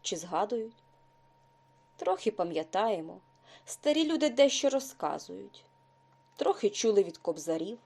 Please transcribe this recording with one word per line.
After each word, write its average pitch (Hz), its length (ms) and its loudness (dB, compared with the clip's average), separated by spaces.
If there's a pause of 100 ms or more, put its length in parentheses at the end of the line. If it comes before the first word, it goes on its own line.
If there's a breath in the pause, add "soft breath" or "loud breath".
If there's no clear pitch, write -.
Чи - 140 -6
згадують?» 214 600 -4 (1200)
«Трохи 359 340 -2
пам'ятаємо. 175 880 -2 (460 loud breath)
Старі 302 380 2
люди 302 260 2
дещо 269 400 4
розказують. 190 960 -6 (720)
Трохи - 340 0
чули 202 320 4
від 170 160 -4
кобзарів». 165 680 -4